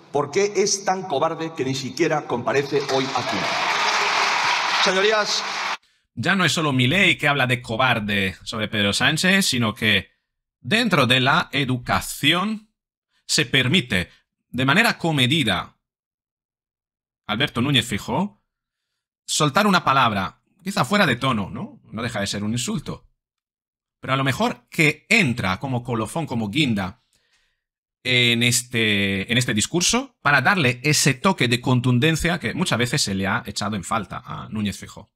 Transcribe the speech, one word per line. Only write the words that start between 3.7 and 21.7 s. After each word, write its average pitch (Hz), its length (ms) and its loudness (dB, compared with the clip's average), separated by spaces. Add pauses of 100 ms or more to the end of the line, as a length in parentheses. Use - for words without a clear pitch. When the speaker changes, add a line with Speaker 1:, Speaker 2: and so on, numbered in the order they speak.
Speaker 1:
Señorías. 202 600 2 (720)
Speaker 2:
Ya 175 200 0
no 180 100 2
es 139 80 2
solo 156 180 0
Milei 151 460 4
que 151 100 -2
habla 139 180 2
de 123 160 0
cobarde 104 840 0
sobre 107 260 -6
Pedro 101 240 0
Sánchez, 185 520 2
sino 113 280 0
que - 380 0 (500)
dentro 175 460 2
de 127 120 4
la 147 320 2
educación 156 1200 -2 (540)
se - 200 0
permite, 127 640 0 (400)
de 127 160 -2
manera 196 320 2
comedida, 135 800 0 (1500)
Alberto 113 340 -2
Núñez 135 240 2
Feijóo, - 560 -4 (840)
soltar 196 420 2
una 190 160 4
palabra, 113 580 0 (220)
quizá 185 220 -2
fuera 208 200 2
de 143 120 2
tono, 110 320 -2
¿no? 165 320 -12 (100)